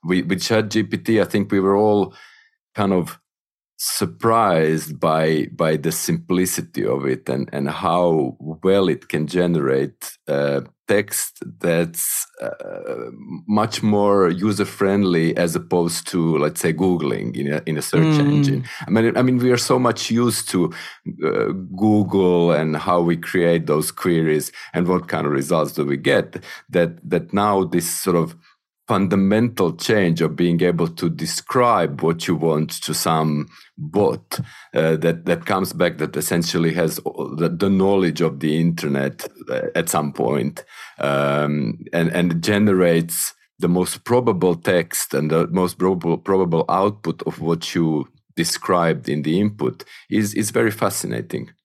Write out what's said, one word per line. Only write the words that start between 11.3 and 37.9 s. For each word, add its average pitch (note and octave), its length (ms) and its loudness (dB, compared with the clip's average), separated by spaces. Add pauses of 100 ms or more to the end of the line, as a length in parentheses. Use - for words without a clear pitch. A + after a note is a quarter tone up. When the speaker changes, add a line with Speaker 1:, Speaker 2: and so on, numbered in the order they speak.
Speaker 1:
that's, E2+ 680 -2 (160)
uh, A1+ 720 -10 (360)
much G#2 360 0
more G2+ 460 4
user-friendly F#2+ 1080 2
as E2+ 180 0
opposed E2+ 520 -2
to, E2 320 0
let's D2+ 200 -2
say, E2 140 0
Googling D2 640 0
in C#2 160 -2
a, D2+ 140 -4
in D#2 100 -4
a C#2+ 60 -6
search D#3 340 2
Speaker 2:
Mm. D3 160 2
Speaker 1:
engine. C#3 320 2 (220)
I - 20 -12
mean, A2+ 260 2
I - 60 2
mean, B2+ 160 2
we B2 140 2
are A#2+ 60 4
so B2+ 200 2
much A#2+ 320 0
used A#2 400 0
to, F2 240 2 (500)
uh, G#1+ 280 0 (240)
Google F#2 760 4
and D#2 240 0
how F2 240 2
we E2+ 140 2
create E2+ 520 0
those D2+ 240 0
queries D#2+ 600 0 (220)
and F2 140 0
what F2+ 200 0
kind D#2 200 -2
of D2 60 0
results D2+ 400 0
do D2 120 -2
we C#2+ 120 -2
get - 460 -2 (260)
that, E2+ 280 2 (100)
that E2+ 240 -2
now G2+ 320 2
this E2+ 240 -2
sort - 280 -2
of E2 200 0 (520)
fundamental G2 840 2
change F2 480 2
of D#2 120 0
being F2 280 2
able F2 260 2
to E2+ 220 -2
describe E2+ 920 0
what E2 240 -2
you F2+ 80 0
want D#2 360 0
to - 240 -8
some D#2 520 -2 (320)
bot, D#3 600 -2 (340)
uh, D#2+ 220 2
that, E2 300 -2
that E2+ 200 -2
comes F#2+ 280 -2
back, E2 240 0
that D2+ 180 -6
essentially E2 580 0
has D#2+ 220 0
the, D#2+ 580 -4
the F#2+ 160 0
knowledge F#2+ 520 2